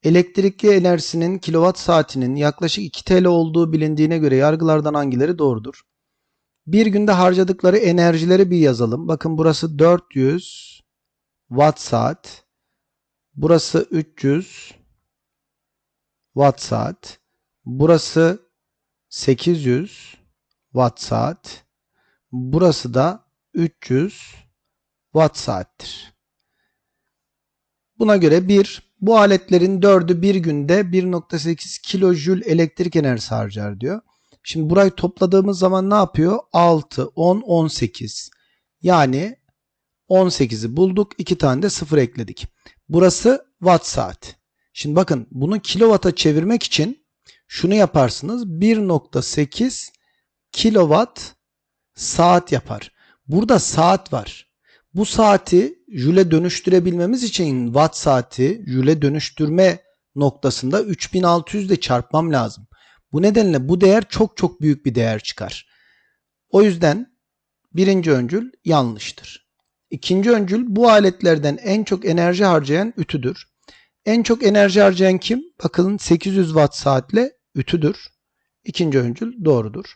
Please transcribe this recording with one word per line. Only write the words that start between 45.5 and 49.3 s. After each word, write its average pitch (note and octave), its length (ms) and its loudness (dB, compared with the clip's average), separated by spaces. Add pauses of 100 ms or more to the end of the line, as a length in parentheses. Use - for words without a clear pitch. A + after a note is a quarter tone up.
kilovata G3 560 2
çevirmek E3+ 480 0
için - 420 -4 (420)
şunu - 260 -4
yaparsınız. G3 760 0
Bir G3 300 0
nokta F3+ 440 -4
sekiz - 680 -6 (600)